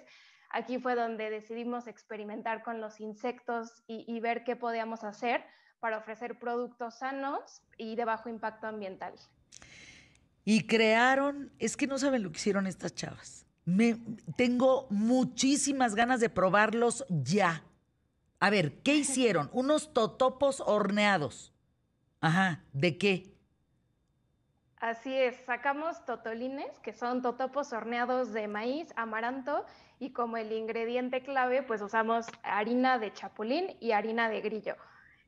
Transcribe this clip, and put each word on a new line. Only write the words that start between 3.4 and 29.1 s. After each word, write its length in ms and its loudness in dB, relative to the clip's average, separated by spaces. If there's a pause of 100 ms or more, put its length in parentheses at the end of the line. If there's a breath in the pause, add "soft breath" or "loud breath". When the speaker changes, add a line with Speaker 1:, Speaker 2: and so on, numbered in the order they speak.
Speaker 1:
y, 200 -10
y 140 -6
ver 240 -4
qué 100 -2
podíamos 480 -4
hacer 400 -4 (380 soft breath)
para 160 -2
ofrecer 420 -10
productos 600 -6
sanos 600 -6 (160)
y 200 -8
de 80 0
bajo 240 -4
impacto 380 -8
ambiental. 460 -10 (1300 loud breath)
Speaker 2:
Y 220 4
crearon, 920 4
es 160 -2
que 120 -2
no 100 -2
saben 260 2
lo 80 -6
que 60 -12
hicieron 280 0
estas 300 -6
chavas. 460 -12 (260)
Me, 300 4 (400)
tengo 540 4
muchísimas 1040 4
ganas 240 4
de 100 4
probarlos 800 4
ya. 540 2 (760)
A 120 4
ver, 320 2
¿qué 120 4
Speaker 1:
<laughs> 0 -
Speaker 2:
hicieron? 580 2
Unos 380 2
totopos 720 2
horneados. 880 2 (680)
Ajá, 420 2 (100)
¿de 260 2
qué? 320 2 (1500)
Speaker 1:
Así 380 -6
es, 200 2 (120)
sacamos 580 -4
totolines, 800 -8
que 100 -8
son 300 -2
totopos 500 -2
horneados 600 -2
de 140 -4
maíz, 480 -4
amaranto, 680 -4 (320 loud breath)